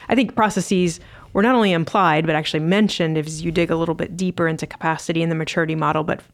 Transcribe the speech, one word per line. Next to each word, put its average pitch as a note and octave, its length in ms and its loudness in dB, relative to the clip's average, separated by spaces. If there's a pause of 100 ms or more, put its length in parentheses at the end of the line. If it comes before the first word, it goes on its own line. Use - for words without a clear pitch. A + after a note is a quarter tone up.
I - 40 2
think A3+ 220 0
processes F#3 640 0 (340)
were G3 80 2
not B3 140 4
only G#3+ 160 4
implied, E3 560 2
but D#3+ 80 2
actually D#3 240 -2
mentioned E3+ 580 2
as D#3 240 -6
you E3+ 100 -4
dig E3+ 200 0
a E3 40 0
little E3 200 -2
bit E3 200 -8
deeper F3 320 -2
into D#3+ 200 -4
capacity E3 560 -4
in E3 60 0
the E3 60 0
maturity D#3+ 380 -2
model. D#3 300 0
But - 180 -4 (120)